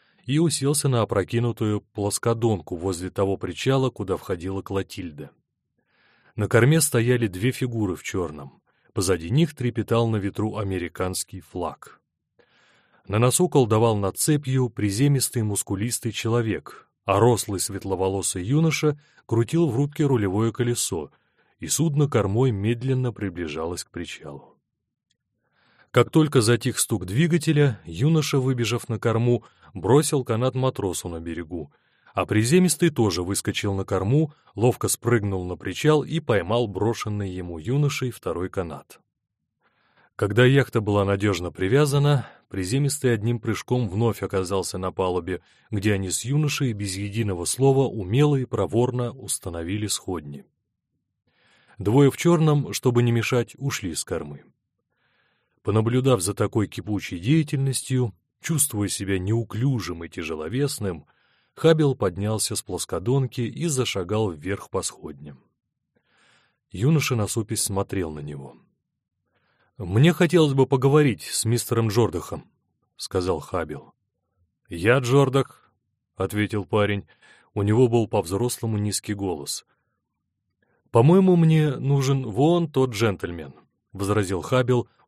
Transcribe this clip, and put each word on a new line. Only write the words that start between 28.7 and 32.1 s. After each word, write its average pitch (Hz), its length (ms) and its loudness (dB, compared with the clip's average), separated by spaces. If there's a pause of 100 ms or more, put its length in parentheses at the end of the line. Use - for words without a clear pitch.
на 110 100 -4
корму, 117 460 0 (280)
бросил 131 520 2
канат 120 300 -2
матросу 123 520 -2
на 82 140 -8
берегу, 82 500 -10 (420)